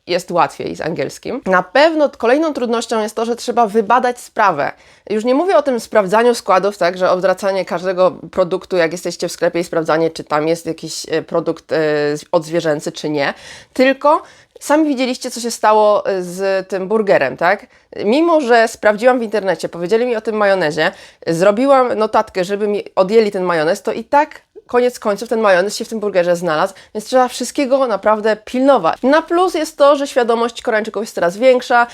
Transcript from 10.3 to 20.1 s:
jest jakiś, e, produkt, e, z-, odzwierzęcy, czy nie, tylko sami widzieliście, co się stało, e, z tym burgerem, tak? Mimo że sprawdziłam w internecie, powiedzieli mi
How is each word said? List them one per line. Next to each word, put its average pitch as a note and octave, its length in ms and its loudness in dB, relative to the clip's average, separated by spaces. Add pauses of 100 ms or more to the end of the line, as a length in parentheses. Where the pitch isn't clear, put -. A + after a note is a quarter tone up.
jest E3 180 -2
jakiś, D#3+ 440 -10
e, D#3+ 120 -2
produkt, E3 500 -6
e, C#3+ 40 0 (400)
z-, - 160 -12
odzwierzęcy, D#3+ 600 -2
czy - 180 -8
nie, C#3+ 240 -2 (380)
tylko C4+ 500 2 (380)
sami D4+ 280 0
widzieliście, B3+ 420 -4
co A#3+ 100 -10
się A#3 100 -6
stało, G#3+ 560 2
e, F#3+ 160 -2
z F#3+ 460 -4
tym F#3 200 -4
burgerem, F3+ 480 2
tak? F#3+ 300 0 (380)
Mimo D#4 360 4
że A#3 280 4
sprawdziłam A3+ 500 2
w A3+ 40 -4
internecie, F#3+ 460 -2
powiedzieli G3 380 -2
mi A#3+ 100 -2